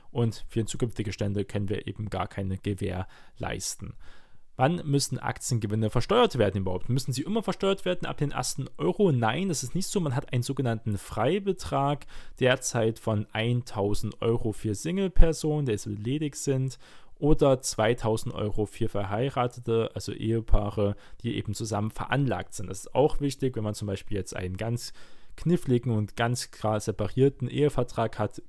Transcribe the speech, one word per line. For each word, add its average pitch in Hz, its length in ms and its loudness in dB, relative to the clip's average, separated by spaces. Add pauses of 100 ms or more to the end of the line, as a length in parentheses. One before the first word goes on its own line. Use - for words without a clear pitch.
(120)
und 117 380 0
für 113 160 0
zukünftige 107 460 -4
Stände 101 340 -2
können 101 220 -4
wir 98 200 -2
eben 107 240 -6
gar 95 160 -2
keine 95 320 -4
Gewähr 92 480 -2 (320)
leisten. - 560 -6 (600)
Wann 160 300 2
müssen 139 320 0
Aktiengewinne 110 720 -2
versteuert - 480 4
werden 101 240 4
überhaupt? 92 280 0
Müssen 131 220 2
sie 131 120 -2
immer 214 180 0
versteuert 196 440 0
werden 180 200 0
ab 131 120 -4
den 143 140 0
ersten 127 360 -4 (100)
Euro? 180 340 4
Nein, 131 360 2
das 160 160 -2
ist 123 100 -6
nicht - 140 0
so. - 120 0
Man 147 160 0
hat - 160 -2
einen 123 120 2
sogenannten 113 560 0
Freibetrag 143 1080 0 (340)
derzeit 123 600 4
von 107 320 0
eintausend 110 880 0
Euro 113 300 2
für 104 240 -2
Single-Personen, 160 880 2
die 113 100 0 (140)
ledig 127 460 -4
sind, 131 420 -2 (420)
oder 143 420 6
zweitausend 110 720 0
Euro 107 300 0
für - 240 -2
Verheiratete, 113 1040 -2
also - 180 -6
Ehepaare, 104 840 2 (240)
die 113 160 -4
eben 101 160 -4
zusammen 107 360 -2
veranlagt 117 640 -2
sind. 92 160 -6
Das 92 100 -8
ist - 160 -12
auch 143 260 6
wichtig, 135 340 0
wenn 110 80 -2
man 107 120 -2
zum 104 120 -4
Beispiel 98 300 -2
jetzt - 180 -6
einen 92 220 -4
ganz 117 340 -4 (460)
kniffligen 127 580 2
und 107 220 -2
ganz 120 340 0
klar 107 300 0
separierten 123 640 2
Ehevertrag 127 720 0
hat, 107 300 -2